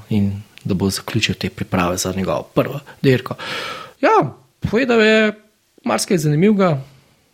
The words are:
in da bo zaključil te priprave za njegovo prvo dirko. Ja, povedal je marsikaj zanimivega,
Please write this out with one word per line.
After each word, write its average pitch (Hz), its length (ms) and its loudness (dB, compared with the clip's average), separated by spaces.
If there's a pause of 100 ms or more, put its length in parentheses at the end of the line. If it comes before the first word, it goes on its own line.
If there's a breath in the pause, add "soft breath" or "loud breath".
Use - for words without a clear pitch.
in 101 240 0 (260)
da 101 160 -2
bo 95 160 0
zaključil - 440 -4
te - 160 -6
priprave 90 460 -4
za 92 160 -6
njegovo 87 320 -4
prvo - 360 -4 (180 loud breath)
dirko. 131 360 0 (640 loud breath)
Ja, 269 400 2 (240)
povedal 240 400 0
je 220 320 4 (520)
marsikaj 220 340 0
zanimivega, 160 640 2 (520 soft breath)